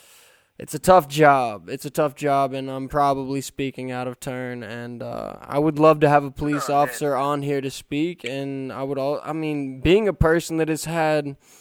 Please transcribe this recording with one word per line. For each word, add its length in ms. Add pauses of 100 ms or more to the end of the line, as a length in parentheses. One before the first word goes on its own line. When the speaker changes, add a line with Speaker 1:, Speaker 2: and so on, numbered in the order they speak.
(580)
Speaker 1:
it's 160
a 40
tough 280
job. 640
It's 160
a 60
tough 240
job, 400
and 160
I'm 180
probably 540
speaking 480
out 180
of 120
turn. 420
And, 400
uh, 400
I 160
would 200
love 220
to 80
have 160
a 60
police 400
Speaker 2:
Oh, 20
man. 100
Speaker 1:
officer 320
on 280
here 180
to 100
speak. 540
And 480
I 100
would, 140
all, 260
I 120
mean, 480
being 260
a 60
person 420
that 140
has 160
had 500 (240)